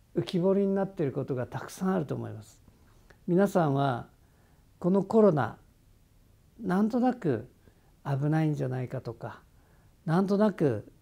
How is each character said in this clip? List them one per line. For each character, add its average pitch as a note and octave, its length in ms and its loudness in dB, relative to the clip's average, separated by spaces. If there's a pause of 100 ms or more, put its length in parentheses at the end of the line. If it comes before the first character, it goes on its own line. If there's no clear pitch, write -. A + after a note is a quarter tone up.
(160)
浮 - 80 0
き - 160 -4
彫 F#3+ 140 4
り G3+ 120 2
に G3 100 0
な G3 80 0
っ F#3+ 100 -8
て F3 100 -4
い - 20 0
る C3 80 -2
こ C#3 100 -4
と C3 120 -6
が A#2+ 120 -4
た - 140 -8
く - 100 -14
さ - 160 -6
ん F#3 80 0
あ F#3 40 0
る D3+ 60 -4
と C3 80 -6
思 A#2+ 140 -8
い G#2+ 60 -12
ま G#2+ 100 -14
す。 - 180 -20 (640)
皆 F#3+ 200 4
さ F#3+ 180 2
ん C#3 80 2
は C3+ 340 -2 (720)
こ F3+ 100 0
の F#3+ 140 4
コ A3 180 4
ロ G3+ 100 8
ナ、 C3+ 260 0 (1040)
な F#3+ 200 0
ん G#3+ 80 2
と A#3+ 100 -2
な B3 140 2
く C#3 340 -2 (560)
危 C#3+ 220 -2
な D#3 180 2
い D#3 60 2
ん D3 60 -2
じ C#3 80 -4
ゃ C3 40 -2
な B2+ 160 -4
い B2 60 -8
か C3 100 -8
と A#2+ 140 -10
か、 - 260 -14 (680)
な E3+ 160 2
ん G3 60 0
と G3+ 100 0
な G#3 140 4
く B2+ 340 0 (160)